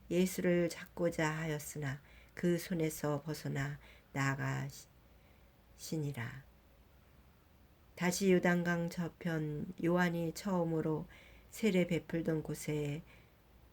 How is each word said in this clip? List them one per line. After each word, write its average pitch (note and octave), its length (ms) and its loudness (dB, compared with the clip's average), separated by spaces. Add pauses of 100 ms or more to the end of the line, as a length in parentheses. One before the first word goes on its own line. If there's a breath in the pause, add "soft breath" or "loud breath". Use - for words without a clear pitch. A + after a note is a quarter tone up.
(100)
예수를 F3 580 2
잡고자 E3+ 600 -2
하였으나 D3+ 720 -4 (340 loud breath)
그 F3 240 2
손에서 D#3 640 -2
벗어나 C#3+ 560 -4 (340 loud breath)
나아가시니라. C3+ 800 -2 (3000 soft breath)
다시 F3+ 380 2
요단강 F3 580 4
저편 D#3 800 -4 (120)
요한이 E3+ 500 2
처음으로 E3 720 0 (440 loud breath)
세례 F#3 360 2
베풀던 D#3+ 560 -2
곳에 D3+ 600 -4 (680 loud breath)